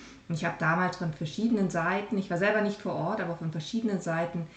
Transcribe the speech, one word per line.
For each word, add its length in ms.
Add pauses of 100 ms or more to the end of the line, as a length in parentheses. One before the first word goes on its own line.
(280)
Und 80
ich 80
hab 140
damals 400
von 160
verschiedenen 560
Seiten, 480
ich 140
war 80
selber 220
nicht 200
vor 140
Ort, 260
aber 140
von 160
verschiedenen 500
Seiten, 560